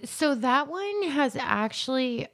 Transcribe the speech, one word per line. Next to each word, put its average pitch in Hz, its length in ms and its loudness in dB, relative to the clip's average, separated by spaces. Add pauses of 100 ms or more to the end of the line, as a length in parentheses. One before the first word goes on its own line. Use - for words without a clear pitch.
So 294 260 2
that 262 340 2
one 403 360 -2
has 277 320 2
actually 240 960 0